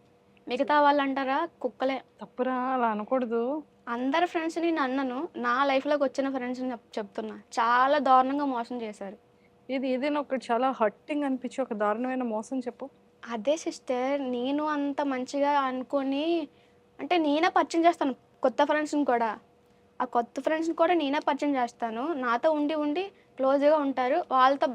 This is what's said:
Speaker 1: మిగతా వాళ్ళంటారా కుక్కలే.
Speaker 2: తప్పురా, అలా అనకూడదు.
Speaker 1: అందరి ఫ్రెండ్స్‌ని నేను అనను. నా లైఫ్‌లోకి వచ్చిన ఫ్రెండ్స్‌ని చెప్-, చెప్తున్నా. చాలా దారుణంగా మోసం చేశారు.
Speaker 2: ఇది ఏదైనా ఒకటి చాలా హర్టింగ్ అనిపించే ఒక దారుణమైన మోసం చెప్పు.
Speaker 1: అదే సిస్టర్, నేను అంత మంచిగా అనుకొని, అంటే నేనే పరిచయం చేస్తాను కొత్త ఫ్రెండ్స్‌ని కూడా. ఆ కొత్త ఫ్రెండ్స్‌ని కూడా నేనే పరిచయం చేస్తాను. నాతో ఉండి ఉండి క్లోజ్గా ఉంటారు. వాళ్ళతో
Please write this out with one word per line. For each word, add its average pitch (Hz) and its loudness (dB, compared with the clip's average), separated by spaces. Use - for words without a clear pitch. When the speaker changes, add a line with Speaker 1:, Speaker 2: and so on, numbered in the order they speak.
Speaker 1:
మిగతా 269 0
వాళ్ళంటారా 277 2
కుక్కలే. 262 -4
Speaker 2:
తప్పురా, 247 -6
అలా 247 2
అనకూడదు. 233 -2
Speaker 1:
అందరి 269 0
ఫ్రెండ్స్‌ని 330 -4
నేను 320 0
అనను. 254 -2
నా 240 0
లైఫ్‌లోకి 285 2
వచ్చిన 269 -2
ఫ్రెండ్స్‌ని 254 -6
చెప్-, - -12
చెప్తున్నా. 214 -8
చాలా 254 4
దారుణంగా 262 4
మోసం 247 -4
చేశారు. 208 -12
Speaker 2:
ఇది 262 -2
ఏదైనా 285 0
ఒకటి 269 -4
చాలా 247 2
హర్టింగ్ 277 -2
అనిపించే 254 -4
ఒక 240 -4
దారుణమైన 240 -2
మోసం 220 -6
చెప్పు. 247 -10
Speaker 1:
అదే 233 -2
సిస్టర్, 269 -4
నేను 262 -2
అంత 285 -2
మంచిగా 277 0
అనుకొని, 269 -2
అంటే 302 -2
నేనే 311 2
పరిచయం 330 0
చేస్తాను 330 4
కొత్త 262 2
ఫ్రెండ్స్‌ని 302 0
కూడా. 233 0
ఆ 254 0
కొత్త 240 -2
ఫ్రెండ్స్‌ని 320 -2
కూడా 339 4
నేనే 302 0
పరిచయం 294 0
చేస్తాను. 233 -4
నాతో 247 0
ఉండి 294 0
ఉండి 302 -2
క్లోజ్గా 277 4
ఉంటారు. 277 0
వాళ్ళతో 269 4